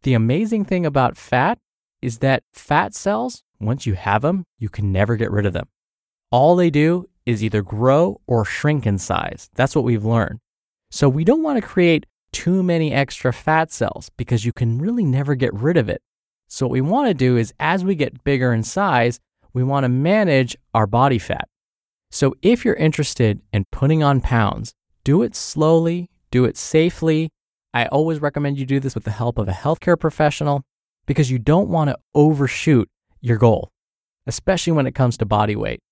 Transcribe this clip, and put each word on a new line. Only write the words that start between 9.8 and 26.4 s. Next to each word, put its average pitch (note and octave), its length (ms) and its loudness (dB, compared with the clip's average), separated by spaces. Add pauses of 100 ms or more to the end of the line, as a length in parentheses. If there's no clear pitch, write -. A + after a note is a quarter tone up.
we've A2+ 200 0
learned. A2 360 0 (500)
So - 180 0
we C#3+ 160 0
don't D4 200 2
wanna C#4 180 -2
create E3+ 460 0 (240)
too F#3 320 -2
many E3+ 280 0
extra C3 400 -2
fat D#3+ 400 0
cells - 460 -6
because A#2 280 -2
you A#2+ 80 -2
can A#2 260 -2
really G#3+ 260 -2
never C#3 300 -2
get B2+ 180 -2
rid C#3 240 0
of G#2+ 120 0
it. - 120 -6 (460)
So - 180 -6
what A#2+ 60 -4
we C3 100 0
wanna A3 320 0
do B2+ 240 2
is A2+ 220 -2
as F3+ 260 0
we F#3+ 80 0
get C#3+ 300 -6
bigger B2+ 300 0
in A2+ 100 0
size, B2 560 0 (340)
we B2+ 80 -2
wanna C3+ 280 0
manage C#3+ 680 2 (160)
our A2 140 2
body A#2+ 320 2
fat. - 280 -8 (600)
So - 320 -2
if A#3+ 240 2
you're A3 100 2
interested C#3 680 0 (120)
in G2 180 0
putting D#3 300 0
on C#3 200 2
pounds, A2 520 -2 (300)
do D#3 180 4
it A3+ 140 -2
slowly, E3 720 0 (220)
do B2+ 140 4